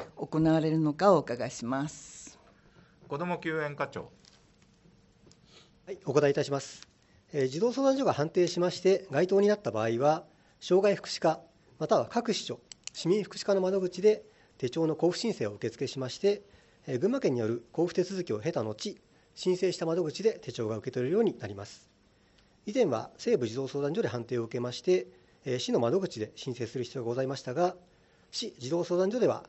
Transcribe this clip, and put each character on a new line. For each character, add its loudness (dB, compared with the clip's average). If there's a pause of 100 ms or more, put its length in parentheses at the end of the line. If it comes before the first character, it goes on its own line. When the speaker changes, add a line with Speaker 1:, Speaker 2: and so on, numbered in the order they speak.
(160)
Speaker 1:
行 0
わ 6
れ 2
る 4
の 4
か 6
を 8
お 4
伺 -4
い -8
し -10
ま -4
す。 -18 (680)
Speaker 2:
子 -6
ど -6
も -2
救 -4
援 -6
課 -2
長。 -12 (1700)
Speaker 3:
は -12
い、 -12
お -2
答 6
え 6
い -2
た 2
し -4
ま 0
す。 -14 (460)
え 2
ー、 2
児 -6
童 2
相 0
談 4
所 0
が 4
判 -2
定 2
し -4
ま 2
し -6
て 4
該 2
当 4
に 6
な 4
っ -2
た -4
場 0
合 0 (100)
は、 4 (340)
障 4
害 4
福 -8
祉 -8
課 2 (380)
ま -2
た 4
は 0
各 -2
市 -4
町、 -8 (340)
市 -6
民 2
福 -12
祉 -10
課 4
の 2
窓 0
口 -4
で 4 (340)
手 -2
帳 0
の 0
交 2
付 -6
申 0
請 -2
を -6
受 -4
付 -6
し -10
ま -6
し -10
て、 0 (460)
え -2
ー、 -4
群 2
馬 -2
県 2
に 0
よ 0
る -4
交 0
付 0
手 -2
続 -6
き -4
を -2
経 -2
た -2
後、 -8 (380)
申 0
請 2
し -6
た -6
窓 0
口 -4
で 4
手 -10
帳 -4
が -2
受 -10
け -4
取 -2
れ -2
る 0
よ 4
う 4
に 0
な -8
り -10
ま -12
す。 -20 (760)
以 -6
前 4
は -2
西 2
部 -2
児 -8
童 -4
相 -4
談 -2
所 0
で -2
判 -4
定 -4
を -2
受 -6
け -2
ま -4
し -12
て、 2 (380)
え -2
ー、 -4
市 -4
の 2
窓 2
口 -4
で -6
申 -8
請 -6
す -10
る -2
必 -10
要 -6
が -6
ご -2
ざ 0
い -2
ま -6
し -12
た -8
が、 0 (560)
市 -8
児 -10
童 0
相 0
談 2
所 -2
で 4
は -2